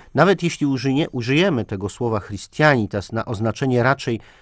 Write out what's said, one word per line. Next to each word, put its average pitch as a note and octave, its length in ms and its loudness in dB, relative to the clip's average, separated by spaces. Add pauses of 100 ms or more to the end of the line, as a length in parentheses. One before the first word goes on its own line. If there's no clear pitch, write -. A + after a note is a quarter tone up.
(140)
nawet E3+ 280 4
jeśli D#3+ 240 -2
użyje-, C3+ 460 0
użyjemy C3+ 520 0
tego G2 240 -6
słowa A2 320 -2
Christianitas G#2+ 920 0
na A2+ 120 -4
oznaczenie A#2 580 0
raczej C3 380 0 (220)